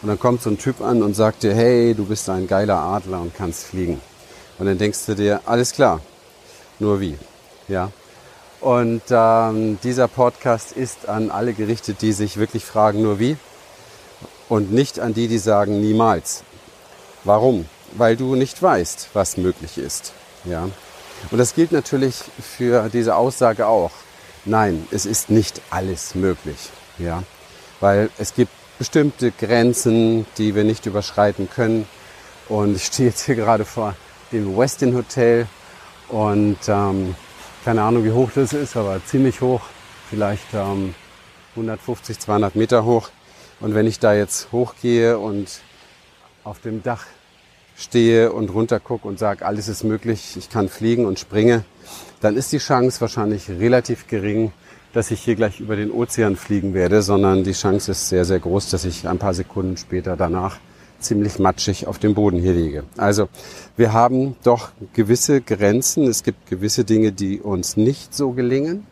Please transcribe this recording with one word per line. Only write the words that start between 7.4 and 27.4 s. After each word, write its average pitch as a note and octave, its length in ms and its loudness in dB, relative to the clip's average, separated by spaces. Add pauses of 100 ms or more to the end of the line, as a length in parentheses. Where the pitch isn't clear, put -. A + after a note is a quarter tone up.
Ja. F#2+ 220 -4 (720)
Und, A#2+ 500 2
ähm, A2+ 720 4
dieser B2 240 0
Podcast B2 680 0
ist - 360 -8
an G#2+ 220 -2
alle A2 240 -2
gerichtet, G#2+ 480 -4
die G#2+ 100 2
sich G#2 240 -4
wirklich G#2+ 300 -4
fragen, G#2+ 360 2
„Nur G#2 160 0
wie?“ C3 180 0 (1120)
Und G#2 220 0
nicht C3+ 280 0
an A2+ 140 -4
die, A#2 120 0
die A2+ 120 0
sagen, G#2 420 2
„Niemals.“ G#2+ 640 0 (800)
Warum? G#2+ 400 4 (320)
Weil A2+ 200 4
du C3 180 -2
nicht C3 280 -2
weißt, B2+ 520 0
was G2 240 0
möglich F2+ 400 -4
ist. - 340 -10 (320)
Ja. F2 240 -6 (640)
Und A2+ 80 -2
das A#2+ 160 2
gilt E3 180 2
natürlich C3+ 440 0 (260)
für A#2+ 480 0
diese A2+ 260 2
Aussage A#2 500 2
auch. G2+ 260 2 (520)
Nein, G2+ 460 0
es G2+ 160 -4
ist G#2+ 240 -4
nicht A2 400 2
alles F#2 440 -6
möglich. F2+ 540 -4 (300)
Ja. F2 240 -6 (580)